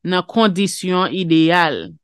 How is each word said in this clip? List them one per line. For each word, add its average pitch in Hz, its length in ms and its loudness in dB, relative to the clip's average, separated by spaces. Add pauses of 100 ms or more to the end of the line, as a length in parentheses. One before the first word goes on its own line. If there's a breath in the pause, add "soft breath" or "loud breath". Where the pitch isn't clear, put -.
nan 180 220 -2
kondisyon 185 880 0
ideyal. 160 720 2 (140)